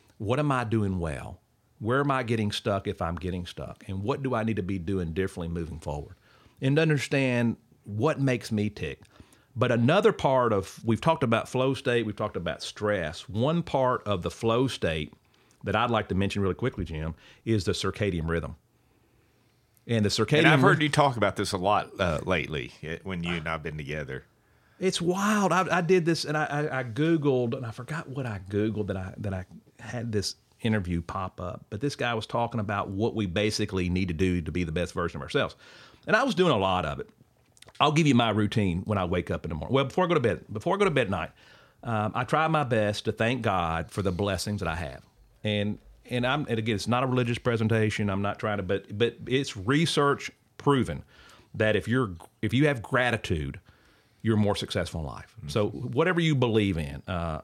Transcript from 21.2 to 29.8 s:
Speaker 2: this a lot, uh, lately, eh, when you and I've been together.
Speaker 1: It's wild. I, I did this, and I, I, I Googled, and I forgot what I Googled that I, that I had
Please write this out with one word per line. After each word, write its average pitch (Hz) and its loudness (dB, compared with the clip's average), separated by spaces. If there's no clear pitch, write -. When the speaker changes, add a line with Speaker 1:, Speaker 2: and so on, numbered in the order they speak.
Speaker 2:
this 98 -2
a 101 0
lot, 92 2
uh, 82 2
lately, 76 -2
eh, 80 -8
when 92 -6
you 87 -4
and 80 -6
I've 80 -4
been 76 -8
together. 71 -8
Speaker 1:
It's 185 -2
wild. 196 2
I, 180 2
I 185 2
did 175 4
this, 160 0
and 147 -2
I, 151 0
I, 147 -2
I 131 -2
Googled, 131 2
and 127 -6
I 113 -6
forgot 143 -10
what 131 -6
I 104 -6
Googled 104 0
that 95 -2
I, 92 -8
that 104 -4
I 90 -6
had 117 -8